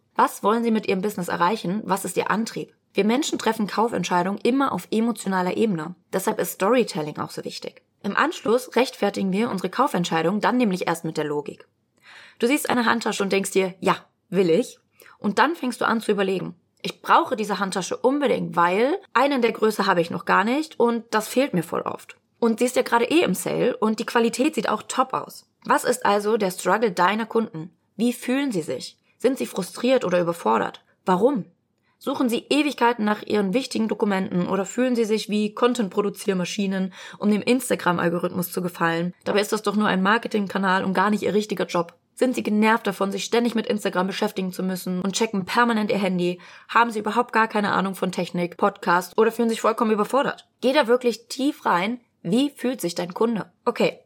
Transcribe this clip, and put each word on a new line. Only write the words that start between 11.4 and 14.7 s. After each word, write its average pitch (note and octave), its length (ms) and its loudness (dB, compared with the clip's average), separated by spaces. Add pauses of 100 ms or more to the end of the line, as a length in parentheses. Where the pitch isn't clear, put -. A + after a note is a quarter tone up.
Du - 80 0
siehst C#4+ 240 2
eine B3 160 2
Handtasche A3+ 380 0
und G3 100 0
denkst G3 160 0
dir, F#3+ 300 2
„Ja, F#3 160 2 (340)
will F3+ 220 2
ich.“ G#3 260 2 (400)